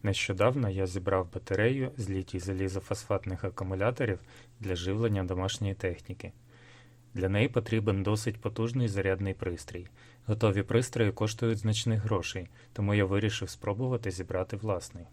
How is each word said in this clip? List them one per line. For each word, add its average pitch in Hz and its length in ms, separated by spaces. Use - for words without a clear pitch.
Нещодавно 104 640
я 95 160
зібрав 92 480
батарею 123 600
з 98 140
літій-залізофосфатних 95 1300
акумуляторів 98 760
для 92 160
живлення 98 480
домашньої 95 500
техніки. - 580
Для 92 140
неї 104 200
потрібен 107 540
досить 107 380
потужний 117 480
зарядний 95 460
пристрій. 87 520
Готові 104 360
пристрої 113 500
коштують 110 460
значних 110 440
грошей, 95 460
тому 101 220
я 104 100
вирішив 101 460
спробувати 110 600
зібрати 92 460
власний. 92 560